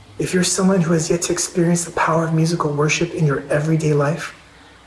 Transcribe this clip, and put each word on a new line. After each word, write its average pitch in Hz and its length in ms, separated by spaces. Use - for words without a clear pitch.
If 156 160
you're 180 100
someone 190 380
who 160 100
has 160 160
yet 170 140
to 180 100
experience 170 520
the - 80
power 165 340
of 160 80
musical 160 400
worship 151 400
in 165 120
your 135 220
everyday 156 460
life, 143 400